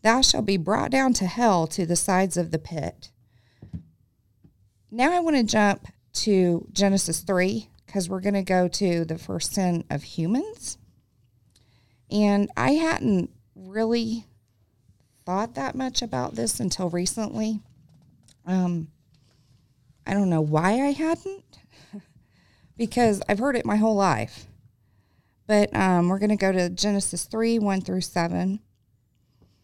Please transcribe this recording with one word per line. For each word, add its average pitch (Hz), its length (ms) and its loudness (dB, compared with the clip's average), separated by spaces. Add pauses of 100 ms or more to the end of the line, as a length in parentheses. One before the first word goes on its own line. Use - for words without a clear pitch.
"Thou 226 180 4
shalt - 240 4
be 196 120 2
brought 185 340 -2
down 262 220 4
to 196 120 -2
hell, 185 420 2
to 175 200 -4
the 175 100 0
sides 185 400 0
of 165 140 -2
the 160 80 -2
pit." - 500 -10 (1800)
Now 254 200 2
I 349 80 2
wanna 311 240 2
jump 208 440 2 (260)
to 180 580 2
Genesis 190 500 0
three, 196 480 -2 (180)
'cause 185 200 -4
we're 185 140 -6
gonna 202 220 0
go 180 260 2
to 175 360 0
the 160 120 -6
first 175 360 -6
sin 180 360 0
of 143 140 -6
humans. 269 760 -4 (1300)
And 202 460 2
I 269 180 2
hadn't 302 580 0 (240)
really 220 680 -4 (1000)
thought 208 300 -4
that 269 200 -6
much 262 260 -4
about 220 340 -4
this 226 240 -4
until 185 300 -4
recently. 208 720 -4 (840)
Um, 175 440 -2 (1160)
I - 80 -4
don't 202 160 2
know 160 120 2
why 160 440 2
I 285 60 2
hadn't, 330 520 -4 (480)
<laughs> 208 100 -16 (760)
because 226 500 2
I've 202 120 0
heard 262 160 0
it 226 100 -2
my 214 120 2
whole 220 180 4
life. 151 500 0 (1000)
But, 208 280 2
um, 180 340 4
we're 190 100 0
gonna 208 180 2
go 196 140 2
to 180 180 0
Genesis 196 560 -2
three, 226 340 0
one 196 220 0
through 185 200 -4
seven. 180 580 -2 (1040)